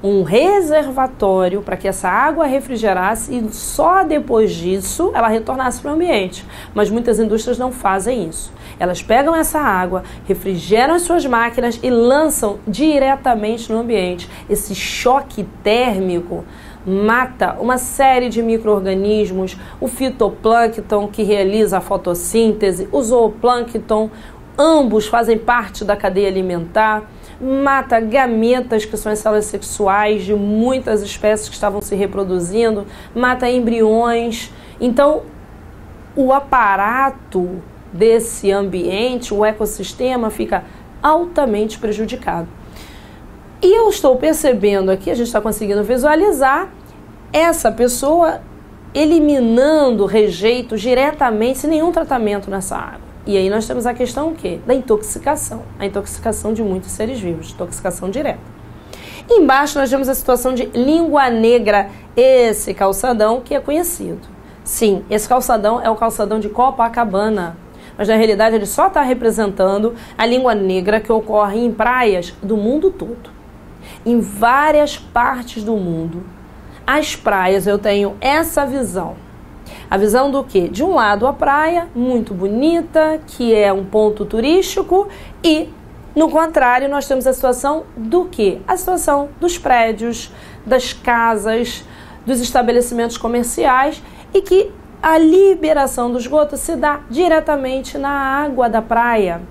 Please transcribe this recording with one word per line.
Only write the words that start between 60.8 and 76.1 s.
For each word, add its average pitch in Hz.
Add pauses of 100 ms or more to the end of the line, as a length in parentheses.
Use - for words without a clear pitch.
Negra, 226 (300)
esse 240
calçadão 214
que 254
é 269
conhecido. 285 (340)
Sim, 202
esse 208
calçadão 240
é 220
o 220
calçadão 220
de 208
Copacabana. 220 (420)
Mas 208
na 220
realidade 220
ele 202
só 311
tá 330
representando 214 (240)
a 220
língua 247
negra 196
que 220
ocorre 214
em 240
praias 220
do 214
mundo 285
todo. - (720)
Em 240
várias 269
partes 240
do 220
mundo, 170 (600)